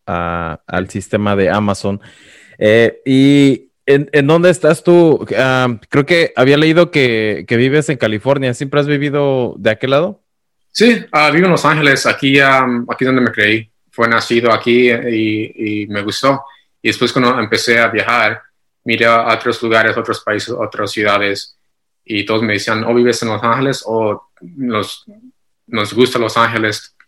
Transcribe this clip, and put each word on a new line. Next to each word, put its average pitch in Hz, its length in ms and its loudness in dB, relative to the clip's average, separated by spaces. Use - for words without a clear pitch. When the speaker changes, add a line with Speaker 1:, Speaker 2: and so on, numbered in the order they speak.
Speaker 1:
a, 85 580 -6
al 92 240 -4
sistema 104 460 -4
de 92 160 2
Amazon. 101 500 -2
Eh, 113 480 2
¿y 135 640 4
en, 143 260 2
en 143 140 2
dónde 170 240 4
estás 160 340 0
tú? 170 400 4
Ah, 127 400 0
creo 139 180 0
que 170 280 2
había 135 220 4
leído 160 320 4
que, 110 580 0
que 120 100 0
vives 135 320 0
en 156 80 -2
California. 123 580 -2
¿Siempre 143 240 -4
has 143 80 0
vivido 139 720 -2
de 104 100 0
aquel 123 220 -2
lado? 170 320 -2
Speaker 2:
Sí, 214 400 2
ah, 151 180 2
vivo 165 160 2
en 185 60 2
Los - 140 0
Ángeles. 147 420 2
Aquí, 135 320 2
ah, 135 260 4
aquí 120 140 -4
es 127 40 0
donde 131 140 2
me 117 100 0
creí. 110 380 -2
Fue 117 160 -2
nacido 117 440 0
aquí 120 380 2
y, 110 960 -4
y 101 40 -14
me 104 140 -6
gustó. 131 400 -2
Y - 60 -2
después - 260 -2
cuando 127 240 0
empecé 113 400 0
a 117 120 2
viajar, 110 520 -2
miré 117 220 0
a 117 280 2
otros 113 300 -4
lugares, 110 340 2
otros 113 260 -6
países, 107 340 -6
otras 107 340 -6
ciudades, 101 640 -2
y 104 200 -6
todos 110 180 -2
me 107 100 -2
decían, 110 300 -4
"Oh, 117 100 -2
¿vives 120 300 2
en 117 60 -4
Los 107 140 -6
Ángeles?", 131 420 -2
o 110 440 -4
"Nos, 107 640 -8
nos 107 260 -6
gusta 123 260 2
Los 110 180 -4
Ángeles". 110 580 -2